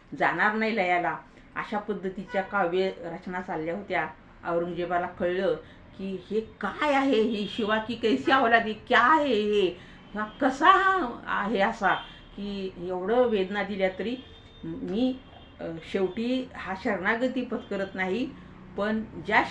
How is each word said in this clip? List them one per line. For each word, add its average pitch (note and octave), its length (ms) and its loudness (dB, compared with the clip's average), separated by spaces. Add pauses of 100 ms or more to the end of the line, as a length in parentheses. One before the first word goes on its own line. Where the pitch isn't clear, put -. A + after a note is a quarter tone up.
(200)
जाणार F3 340 4
नाही A3 220 0
लयाला, F3 420 2 (380)
अशा - 240 -4
पद्धतीच्या F#3+ 640 -4
काव्य F#3+ 560 0
रचना F3 440 -8
चालल्या E3 340 -4
होत्या F3 320 -4 (400)
औरंगजेबाला. F3 600 0
कळलं F3+ 460 0 (440)
की F#3+ 340 -8
हे G#3 80 0
काय A3 540 -2
आहे, C4+ 280 4
ही G#3 260 0
शिवा G#3+ 300 0
की A3 180 -4
कैसी B3 360 2
औलाद A#3 300 6
आहे, G#3+ 120 -2
क्या A3+ 280 4
आहे C#4 400 4
हे, G#3 380 2 (360)
हा G#3 100 -4
कसा C#4+ 460 4 (540)
आहे G3 340 -2
असा, G3 340 2 (420)
की G3+ 420 -6
एवढं F#3 500 2
वेदना G3+ 360 0
दिल्या F#3+ 260 0 (100)
तरी A3+ 160 -4 (480)
मी, F#3 560 -2 (400)
अ, E3 60 -10 (260)
शेवटी A3+ 640 -2
हा - 180 -8 (100)
शरणागती A3+ 640 0
पत्करत G3 500 -6
नाही, F#3+ 340 -2 (480)
पण G#3+ 260 -2 (220)
ज्या A3 260 4